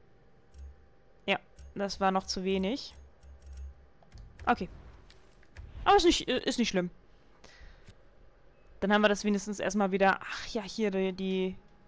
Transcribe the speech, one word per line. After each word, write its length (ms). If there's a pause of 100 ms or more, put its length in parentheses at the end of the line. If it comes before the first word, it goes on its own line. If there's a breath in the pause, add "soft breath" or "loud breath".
(1300)
Ja, 120 (360)
das 260
war 120
noch 120
zu 200
wenig. 500 (1500)
Okay. 220 (1160)
Aber 120
ist 80
nicht, 240
äh, 100
ist 200
nicht 120
schlimm. 200 (1900 soft breath)
Dann 140
haben 100
wir 60
das 160
wenigstens 340
erstmal 320
wieder. 320
Ach 260
ja, 140
hier 300
die, 200
die, 460 (300)